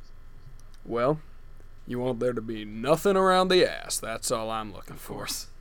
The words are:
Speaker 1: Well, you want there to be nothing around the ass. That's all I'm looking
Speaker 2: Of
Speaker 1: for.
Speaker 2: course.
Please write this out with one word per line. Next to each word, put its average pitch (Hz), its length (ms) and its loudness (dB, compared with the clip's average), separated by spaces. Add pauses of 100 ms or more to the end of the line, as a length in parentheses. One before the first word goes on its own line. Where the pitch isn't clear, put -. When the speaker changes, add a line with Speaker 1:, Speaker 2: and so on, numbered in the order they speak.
(840)
Speaker 1:
Well, 127 340 2 (680)
you 123 140 -4
want 123 220 -2
there 123 100 2
to 120 100 -4
be 110 220 -6
nothing 143 540 4
around 185 320 6
the 175 200 8
ass. - 300 -4
That's 113 320 -4
all 113 180 0
I'm 110 220 -4
looking - 220 -12
Speaker 2:
Of - 80 -12
Speaker 1:
for. 107 140 -10
Speaker 2:
course. - 320 -8 (140)